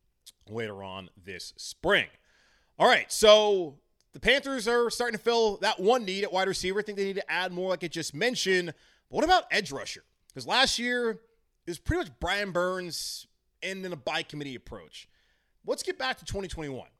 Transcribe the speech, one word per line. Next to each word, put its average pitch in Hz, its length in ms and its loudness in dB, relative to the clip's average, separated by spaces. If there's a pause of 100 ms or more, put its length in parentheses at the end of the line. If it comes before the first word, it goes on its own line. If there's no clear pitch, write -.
(500)
later 104 340 -8
on 95 260 -12 (120)
this 90 360 -14
spring. 165 500 0 (720)
All 175 80 8
right, 208 240 4
so 208 680 6 (340)
the - 60 -16
Panthers 262 480 0
are 240 220 2
starting 240 280 -2
to - 60 -12
fill 226 340 4
that 196 220 0
one 226 260 4
need 190 180 -4
at 170 100 -2
wide 190 140 2
receiver. 196 320 -2
I 208 40 0
think 202 140 -10
they 196 80 0
need 196 100 -4
to 185 160 -6
add 180 200 -2
more, 180 180 -2
like 185 140 -2
I 175 40 -2
just 160 260 -8
mentioned. 185 540 0 (420)
But - 60 -8
what 208 80 2
about 339 280 4
edge 175 200 0
rusher? 123 320 -10 (300)
'Cause 123 140 -14
last 240 320 2
year, 240 320 0
it 180 80 -8 (480)
was 170 120 -8
pretty 339 240 0
much 156 160 -16
Brian 196 320 -2
Burns 180 760 -4 (340)
and 190 240 -6
then 180 80 -6
a - 20 -6
by 160 280 -2
committee 143 320 -10
approach. - 520 -16 (580)
Let's 254 180 -4
get 370 160 -6
back 262 180 -4
to - 80 -20
twenty 196 220 -6
twenty-one. 131 420 -10 (100)